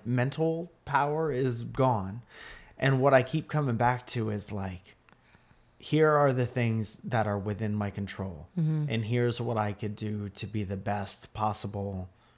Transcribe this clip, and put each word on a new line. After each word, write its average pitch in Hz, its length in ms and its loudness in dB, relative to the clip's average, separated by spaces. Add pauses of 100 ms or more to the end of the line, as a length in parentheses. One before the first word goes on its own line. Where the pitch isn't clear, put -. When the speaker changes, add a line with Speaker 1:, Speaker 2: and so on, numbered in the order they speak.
Speaker 1:
mental 160 640 0 (140)
power 147 460 0
is 123 320 0
gone. 113 580 0 (560)
And 135 240 4
what 139 120 6
I 127 100 8
keep 156 260 -2
coming 143 260 2
back 120 320 0
to 110 220 -2
is, 104 220 -6
like, 95 440 -8 (800)
here 156 320 4
are 147 240 6
the 123 120 2
things 113 520 0
that 113 300 0
are 101 120 0
within 104 360 -2
my 101 140 -2
control. 95 580 -8 (120)
Speaker 2:
Mm-hmm. 156 300 0
Speaker 1:
And 113 160 0
here's 120 360 2
what 117 160 -2
I 104 160 0
could 104 220 -6
do 104 340 -6
to - 180 -10
be 107 160 -2
the 95 140 -4
best 101 560 -6
possible 101 760 -4 (280)